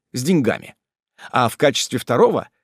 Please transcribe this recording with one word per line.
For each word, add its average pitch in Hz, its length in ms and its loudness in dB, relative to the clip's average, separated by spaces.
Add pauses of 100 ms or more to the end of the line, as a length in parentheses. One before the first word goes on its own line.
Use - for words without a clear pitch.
(140)
с 127 100 -6
деньгами. 139 520 -2 (560)
А 123 180 2
в - 80 -16
качестве - 420 0
второго 139 500 0 (140)